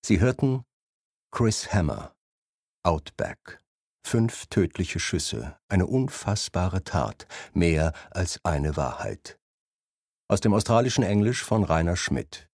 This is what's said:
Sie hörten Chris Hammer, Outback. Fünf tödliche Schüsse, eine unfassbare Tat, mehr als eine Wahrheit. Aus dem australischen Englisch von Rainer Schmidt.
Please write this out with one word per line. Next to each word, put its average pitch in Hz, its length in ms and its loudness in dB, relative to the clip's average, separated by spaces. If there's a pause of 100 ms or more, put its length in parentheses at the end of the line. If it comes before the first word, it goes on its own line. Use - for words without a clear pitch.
Sie 92 140 4
hörten 131 460 0 (640)
Chris - 420 0
Hammer, 76 420 0 (680)
Outback. - 800 -4 (440)
Fünf 117 420 0
tödliche 87 520 0
Schüsse, - 580 -4 (100)
eine 92 180 2
unfassbare 98 1000 -2
Tat, 60 420 -4 (280)
mehr 80 400 2 (160)
als - 340 -4
eine 76 320 0
Wahrheit. - 640 -6 (880)
Aus 101 140 2
dem 107 100 4
australischen 117 520 4
Englisch 104 380 2
von 110 220 2
Rainer 85 320 2
Schmidt. - 600 -6